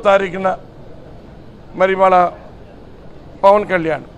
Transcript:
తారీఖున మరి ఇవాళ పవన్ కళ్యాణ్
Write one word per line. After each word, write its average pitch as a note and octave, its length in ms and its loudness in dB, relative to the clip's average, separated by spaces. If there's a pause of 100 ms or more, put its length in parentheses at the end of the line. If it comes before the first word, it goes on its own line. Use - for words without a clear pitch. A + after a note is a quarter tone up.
తారీఖున G3 420 0 (1300)
మరి F#3 200 0
ఇవాళ F#3+ 200 2 (1200)
పవన్ G3+ 320 2
కళ్యాణ్ D#3+ 340 -4 (120)